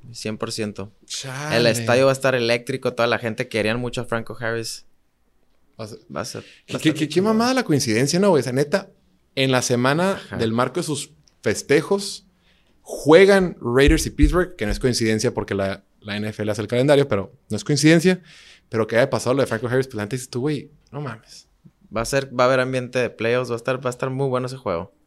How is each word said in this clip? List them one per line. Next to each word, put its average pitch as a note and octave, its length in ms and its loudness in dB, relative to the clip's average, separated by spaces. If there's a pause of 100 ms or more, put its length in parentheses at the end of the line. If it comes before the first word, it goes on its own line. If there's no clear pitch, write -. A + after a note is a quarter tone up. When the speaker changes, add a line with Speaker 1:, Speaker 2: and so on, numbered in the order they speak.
(120)
Speaker 1:
Cien G#2+ 260 -8
por A2+ 140 -6
ciento. G#2 400 -8 (140)
Speaker 2:
Chale. C3+ 520 -8
Speaker 1:
El A#2+ 100 2
estadio A#2+ 380 2
va C3+ 60 6
a - 20 2
estar C3 220 0
eléctrico. A#2+ 580 -2
Toda A#2 140 0
la A2+ 120 0
gente A#2 280 -6
querían A2 320 -2
mucho A#2+ 220 -6
a A2+ 40 -8
Franco A2 340 -6
Harris. A#2 460 -8 (960)
Speaker 2:
Va A2+ 60 -8
a - 20 -16
ser G#2+ 120 -18 (140)
Speaker 1:
Va D2+ 80 -6
a A2+ 40 -6
ser, A2 180 -12 (220)
Speaker 2:
Qué, - 80 -10
Speaker 1:
va - 40 -6
a - 40 -6
Speaker 2:
qué, D#3+ 80 4
Speaker 1:
estar D#3 40 0
Speaker 2:
qué, D3 60 -6
qué D3+ 100 -2
Speaker 1:
chingón. G#3 280 2
Speaker 2:
mamada A#3+ 160 2
la B3+ 100 0
coincidencia, C3+ 560 0
¿no, G3+ 100 4
güey? D3+ 120 4
O - 20 -6
sea, B2 100 -6
neta, C#3+ 360 -2 (460)
en C3 160 2
la B2+ 100 4
semana C#3 520 2
Speaker 1:
Ajá. - 240 -10
Speaker 2:
del A2+ 140 0
marco B2+ 300 -2
de - 20 -6
sus C#3 280 -8 (300)
festejos, D#3 840 0 (560)
juegan F#3 800 6
Raiders C#3 440 4
y A#2+ 60 -6
Pittsburgh, E3 460 2
que G#2+ 80 -4
no G#2 80 -2
es - 60 -6
coincidencia A2+ 540 0
porque G#2 220 -4
la, G2 280 -2 (180)
la G#2 160 -8
N G#2 120 -6
F G#2 140 -10
L G#2+ 80 -2
hace G#2 100 -4
el G#2 60 -6
calendario, C#3 400 4
pero G2 260 -2 (160)
no G#3 80 -2
es - 60 -6
coincidencia. E3 580 4 (480)
Pero A2 180 0
que A2 100 0
haya C3+ 120 4
pasado A#2+ 240 0
lo C#3 80 2
de A#2 60 2
Franco A#2 200 -4
Harris, B2+ 200 0
pues, G#2 140 -8
antes G#2 180 -6
dices - 100 -12
tú, A#2+ 120 -8
"Güey, C#3+ 280 -6 (220)
no C#3+ 100 -12
mames". A2 460 -14 (480)
Speaker 1:
Va A2+ 60 -2
a A2+ 40 -2
ser, C#3 320 -2
va B2+ 60 4
a B2 40 6
haber C3 120 4
ambiente B2+ 400 -4
de A#2 100 0
playoffs, A#2+ 400 -2
va A#2+ 60 -2
a - 20 -8
estar, B2+ 260 -4
va B2+ 60 -2
a - 20 -4
estar C3+ 180 -6
muy C3 180 -4
bueno B2+ 200 -2
ese C3 100 -12
juego. F2+ 340 -6 (160)